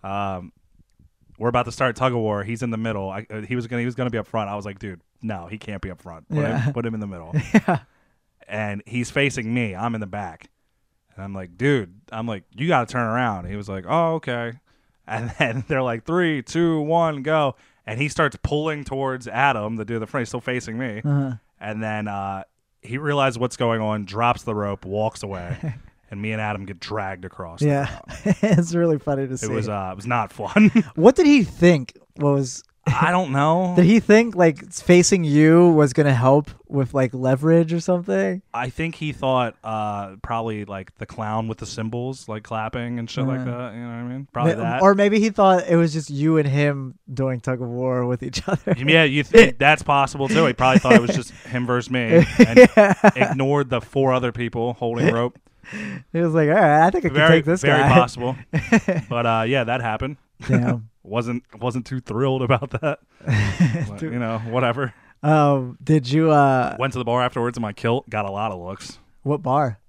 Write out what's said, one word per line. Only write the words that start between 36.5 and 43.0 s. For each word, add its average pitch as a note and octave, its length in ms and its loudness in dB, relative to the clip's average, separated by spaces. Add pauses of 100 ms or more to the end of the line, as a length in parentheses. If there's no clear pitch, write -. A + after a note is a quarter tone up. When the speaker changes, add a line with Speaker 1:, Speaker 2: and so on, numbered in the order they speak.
Speaker 2:
with, C3+ 260 -4
like, C3 200 0
leverage D3 580 2
or E3+ 80 -2
something? F#3+ 640 -2 (100)
Speaker 1:
I B2 160 -4
think E3 280 -6
he D#3 160 -6
thought, B2+ 520 0
uh, G#2 580 -6
probably, A2+ 440 -6
like, F#2+ 320 -14
the G#2 80 -12
clown A2 420 -6
with A2 100 -8
the G#2+ 80 -14
cymbals, A#2+ 640 -8
like, G#2+ 160 -10
clapping A#2 560 -8